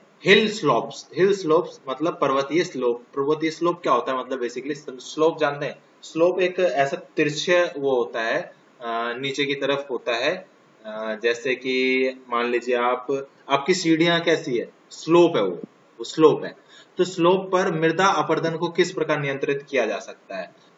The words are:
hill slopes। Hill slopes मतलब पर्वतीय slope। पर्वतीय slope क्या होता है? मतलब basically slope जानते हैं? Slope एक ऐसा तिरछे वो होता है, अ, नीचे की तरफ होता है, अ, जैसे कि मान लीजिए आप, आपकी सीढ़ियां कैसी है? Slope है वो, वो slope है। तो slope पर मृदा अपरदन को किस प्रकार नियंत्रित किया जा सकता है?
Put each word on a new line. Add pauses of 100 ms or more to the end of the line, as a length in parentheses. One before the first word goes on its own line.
(240)
hill
slopes।
Hill
slopes
मतलब
पर्वतीय
slope। (140)
पर्वतीय
slope
क्या
होता
है?
मतलब
basically (240)
slope
जानते
हैं? (200)
Slope
एक
ऐसा
तिरछे
वो
होता
है, (380)
अ,
नीचे
की
तरफ
होता
है, (360)
अ,
जैसे
कि (220)
मान
लीजिए
आप, (200)
आपकी
सीढ़ियां
कैसी
है? (180)
Slope
है
वो, (420)
वो
slope
है। (400)
तो
slope
पर
मृदा
अपरदन
को
किस
प्रकार
नियंत्रित
किया
जा
सकता
है?